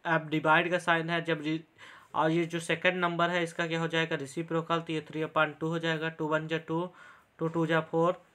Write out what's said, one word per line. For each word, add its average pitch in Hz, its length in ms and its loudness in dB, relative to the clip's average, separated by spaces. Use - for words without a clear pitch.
आप 160 260 2
डिवाइड 156 400 4
का 180 80 0
साइन 165 320 2
है, 170 140 0
जब 160 180 -2
रि-, 156 180 -2
और 160 160 2
ये 170 160 2
जो 165 140 -4
सेकंड 175 360 0
नंबर 170 340 2
है 175 120 0
इसका 165 240 -4
क्या 165 140 -2
हो 165 80 0
जाएगा, 160 280 0
रेसिप्रोकल, 165 640 -2
तो 165 120 -8
ये 156 100 -2
थ्री 156 200 -8
upon 151 380 2
टू 165 80 -4
हो 165 100 -2
जाएगा। 160 320 -2
टू 160 180 -6
वन 156 200 0
जा 160 120 -2
टू, 165 280 -4
टू 165 100 -2
टू 165 180 0
जा 160 160 2
फ़ोर 165 380 0